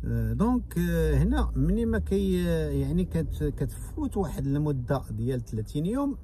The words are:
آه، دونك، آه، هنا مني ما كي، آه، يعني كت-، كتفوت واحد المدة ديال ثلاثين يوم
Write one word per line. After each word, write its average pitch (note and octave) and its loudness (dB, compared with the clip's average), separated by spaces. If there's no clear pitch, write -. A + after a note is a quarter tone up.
آه، A#2 0
دونك، A3+ 0
آه، E3 2
هنا G3+ 4
مني F3+ 2
ما A3+ 2
كي، F#3+ 2
آه، D#3+ 0
يعني C#3+ 0
كت-، D#3+ -2
كتفوت D3+ -4
واحد E3+ -2
المدة C#3 0
ديال A#2 -2
ثلاثين A#2 -4
يوم C4+ -2